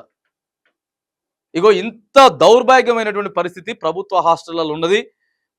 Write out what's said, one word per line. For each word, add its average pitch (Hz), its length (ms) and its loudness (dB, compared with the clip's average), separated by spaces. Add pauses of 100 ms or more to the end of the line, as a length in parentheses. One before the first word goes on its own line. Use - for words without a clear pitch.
(1600)
ఇగో 185 160 2
ఇంత 226 560 2
దౌర్భాగ్యమైనటువంటి 214 1040 0
పరిస్థితి 175 420 -10
ప్రభుత్వ 190 460 -6
హాస్టళ్లలో 165 540 -2
ఉన్నది. 175 380 -4 (480)